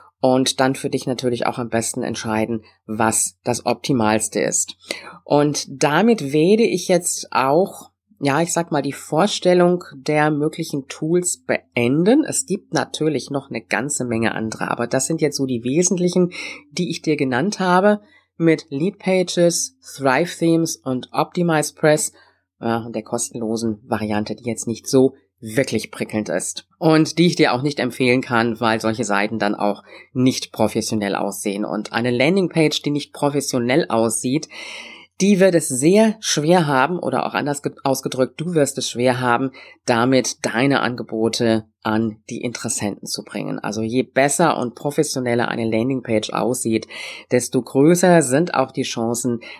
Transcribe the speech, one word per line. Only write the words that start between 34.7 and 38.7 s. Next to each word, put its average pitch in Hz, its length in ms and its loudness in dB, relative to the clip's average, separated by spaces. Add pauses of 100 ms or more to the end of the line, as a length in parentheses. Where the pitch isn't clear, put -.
die 190 200 4
wird 190 140 6
es 160 140 0
sehr 190 520 4
schwer 160 460 2
haben, 139 320 2
oder - 280 -2
auch - 80 -6
anders 143 280 -2
ge-, - 120 -6 (100)
ausgedrückt, 131 560 -2
du 175 140 -6
wirst 143 240 0